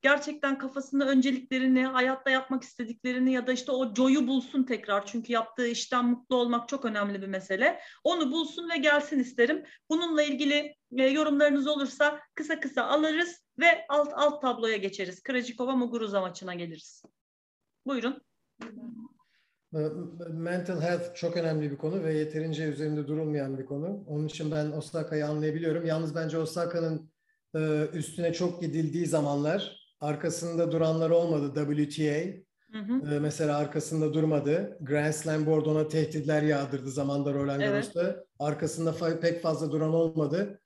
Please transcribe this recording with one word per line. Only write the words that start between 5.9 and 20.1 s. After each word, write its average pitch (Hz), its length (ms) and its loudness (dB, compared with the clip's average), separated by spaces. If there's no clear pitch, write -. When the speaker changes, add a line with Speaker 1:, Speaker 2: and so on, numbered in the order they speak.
Speaker 1:
mutlu 240 320 0
olmak 240 320 0
çok 277 160 -6
önemli 202 380 -2
bir 196 40 -8
mesele. 196 520 0
Onu 320 280 2
bulsun 330 380 -4
ve 339 60 -2
gelsin 294 420 2
isterim. 247 460 2
Bununla 320 320 2
ilgili, 294 520 0
e, 262 80 4
yorumlarınız 285 640 4
olursa 294 540 0
kısa 311 260 -4
kısa 262 240 -2
alırız 311 600 0
ve 320 80 4
alt, 294 260 2
alt 294 280 2
tabloya 226 340 0
geçeriz. 190 460 -6
Krejcikova 247 540 -2
Muguruza 226 440 0
maçına 180 340 -6
geliriz. 170 480 -12
Buyurun. 254 360 -4
Speaker 2:
E, 156 40 -2